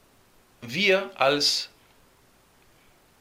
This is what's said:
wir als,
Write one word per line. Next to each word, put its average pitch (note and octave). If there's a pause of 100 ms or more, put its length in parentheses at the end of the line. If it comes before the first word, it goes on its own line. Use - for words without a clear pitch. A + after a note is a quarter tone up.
(600)
wir F#3+
als, C#3+ (1500)